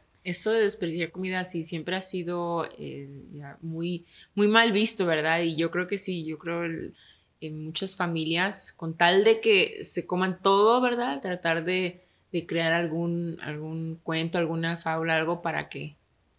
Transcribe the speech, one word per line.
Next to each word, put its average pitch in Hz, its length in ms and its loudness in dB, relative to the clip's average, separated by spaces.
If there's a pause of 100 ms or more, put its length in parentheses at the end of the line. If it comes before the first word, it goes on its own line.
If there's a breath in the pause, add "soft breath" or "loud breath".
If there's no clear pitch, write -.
(240)
Eso 180 280 -2
de 226 100 4
desperdiciar 175 500 -2
comida, 185 340 -4
sí, 170 180 -6
siempre 165 340 -6
ha 190 40 -4
sido, 175 640 -4 (140)
eh, 139 280 -12 (260)
ya 143 280 -16
muy, 170 440 -6 (300 soft breath)
muy 208 120 6
mal 226 240 6
visto, 202 340 2
¿verdad? 160 360 2
Y 165 140 0
yo 165 140 0
creo 175 180 -2
que 202 100 -4
sí, 180 280 -6
yo 156 120 -8
creo... 170 260 -6
El, 165 320 -8 (460 soft breath)
en 156 240 -10
muchas 165 300 -6
familias, 170 800 -2
con 165 220 -8
tal 180 280 6
de 220 180 6
que 196 420 4
se - 240 -4
coman 185 340 0
todo, 208 400 6
¿verdad? 240 400 0
Tratar 170 440 0
de, 180 360 -2 (300 soft breath)
de 165 140 -4
crear 165 280 0
algún, 170 680 -2
algún 160 640 -8
cuento, 165 340 -2
alguna 165 400 0
fábula, 165 380 0
algo 165 260 0
para 151 280 -4
que, 147 260 -12 (440)